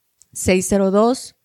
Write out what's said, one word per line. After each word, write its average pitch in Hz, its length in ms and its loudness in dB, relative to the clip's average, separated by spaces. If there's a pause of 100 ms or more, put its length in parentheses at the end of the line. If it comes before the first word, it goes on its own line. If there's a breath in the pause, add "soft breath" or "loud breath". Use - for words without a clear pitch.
(320)
Seis 185 360 -2
cero 196 240 0
dos, 226 420 0 (100)